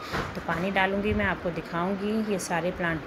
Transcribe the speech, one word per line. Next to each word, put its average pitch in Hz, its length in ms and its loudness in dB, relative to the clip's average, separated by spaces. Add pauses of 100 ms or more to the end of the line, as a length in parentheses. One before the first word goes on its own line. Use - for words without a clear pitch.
(360)
तो 185 120 -6
पानी 175 240 0
डालूँगी 196 420 2
मैं, 208 120 2
आपको 180 240 0
दिखाऊँगी 196 800 0
ये 190 80 2
सारे 175 320 0
plant 170 360 0